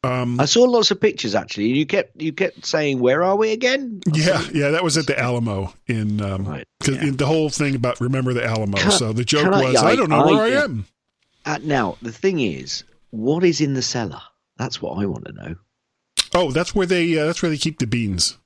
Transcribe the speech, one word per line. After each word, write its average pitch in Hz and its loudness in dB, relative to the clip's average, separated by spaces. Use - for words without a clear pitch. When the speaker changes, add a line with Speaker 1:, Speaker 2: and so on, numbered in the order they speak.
Speaker 1:
Um, 127 -2
Speaker 2:
I 147 4
saw 233 4
lots 240 4
of 196 -2
pictures, 120 0
actually. 104 -2
You 143 2
kept, - -4
you 156 -4
kept - -6
saying, 143 -2
"Where 131 4
are 190 2
we 220 0
again?" 247 -2
I 156 2
Speaker 1:
Yeah, 165 2
Speaker 2:
thought - -6
Speaker 1:
yeah, 143 2
that 165 0
was 156 0
at 147 0
the 139 0
Alamo 117 -2
in, 107 -2
um, 98 -4
Speaker 2:
Right, 76 -8
Speaker 1:
'cause 135 2
Speaker 2:
yeah. 131 -4
Speaker 1:
in 139 0
the 143 0
whole 156 2
thing 143 -2
about 123 -2
remember 127 0
the 120 0
Alamo. 110 -2
Speaker 2:
Can, 95 4
Speaker 1:
So 113 0
the 117 -2
joke 147 2
Speaker 2:
can 185 4
I, - 4
Speaker 1:
was, 127 2
Speaker 2:
I, 113 6
Speaker 1:
"I - 4
don't - 2
know 147 4
Speaker 2:
I 156 6
Speaker 1:
where - 4
I 226 2
Speaker 2:
did. 269 2
Speaker 1:
am." 123 -4
Speaker 2:
Uh, 151 -4
now, 135 0
the 117 -10
thing 180 0
is, 69 -4
what 139 0
is 156 4
in 143 2
the 127 -2
cellar? 110 -6
That's - -8
what 78 -6
I - 0
wanna 62 -8
know. 53 -12
Speaker 1:
Oh, 170 2
that's 160 -2
where 190 2
they, 170 2
uh, 151 0
that's 170 -2
where 170 0
they 151 -2
keep 165 -2
the 131 -2
beans. 107 -2